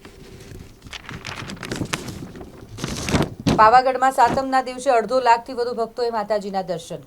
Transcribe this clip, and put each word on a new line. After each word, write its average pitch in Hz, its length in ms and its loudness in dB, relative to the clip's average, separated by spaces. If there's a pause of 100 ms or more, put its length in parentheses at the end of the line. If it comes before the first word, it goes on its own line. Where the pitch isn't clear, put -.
(3500)
પાવાગઢમાં 262 560 6
સાતમના 262 500 2
દિવસે 254 300 -4
અડધો 233 280 2
લાખથી 240 340 2
વધુ 240 200 -2
ભક્તોએ 226 360 -4
માતાજીના 208 520 -2
દર્શન 170 460 -8